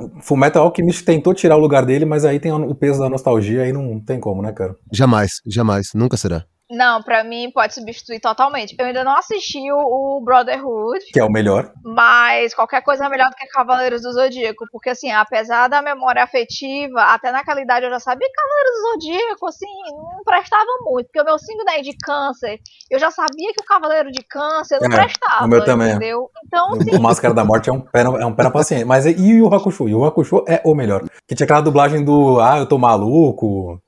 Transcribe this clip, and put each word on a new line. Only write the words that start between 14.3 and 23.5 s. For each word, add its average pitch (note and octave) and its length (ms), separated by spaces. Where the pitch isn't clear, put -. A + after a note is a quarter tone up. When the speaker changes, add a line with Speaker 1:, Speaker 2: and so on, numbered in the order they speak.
Speaker 3:
Porque, B3 200
assim, B3+ 180
apesar A3+ 580
da C#4+ 140
memória C4 400
afetiva, C4 840
até A3+ 260
naquela C#4 280
idade B3 280
eu - 20
já B3 100
sabia C4 280
que C5 80
Cavaleiros C#5+ 360
do A4+ 200
Zodíaco, F#4 560
assim, E4 180
não G4+ 80
prestava G#4+ 460
muito. B3 240
Porque D4+ 140
o D4 40
meu D#4 140
signo G#4+ 300
é D#4 120
de C#4 160
câncer. C#4 640
Eu C4 80
já D#4 100
sabia D#4+ 420